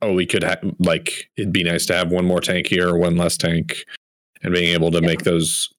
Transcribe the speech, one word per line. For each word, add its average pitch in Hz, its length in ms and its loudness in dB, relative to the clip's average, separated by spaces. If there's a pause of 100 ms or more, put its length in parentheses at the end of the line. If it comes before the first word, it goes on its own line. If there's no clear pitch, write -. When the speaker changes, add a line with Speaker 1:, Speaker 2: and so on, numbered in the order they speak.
Speaker 1:
"Oh, 107 100 0
we 92 140 2
could 90 160 -2
ha-, 85 140 -2 (220)
like, - 600 -2
it'd 101 140 -2
be 90 120 2
nice 85 220 0
to 90 80 0
have 87 160 0
one 90 160 2
more 90 160 2
tank 90 240 -2
here 90 220 2
or 87 100 2
one 85 180 2
less 85 220 0
tank," 85 460 -2 (580)
and 90 100 -2
being 87 220 2
able 82 160 2
to 85 100 2
Speaker 2:
Yeah. 82 60 2
Speaker 1:
make 82 160 0
those 82 560 0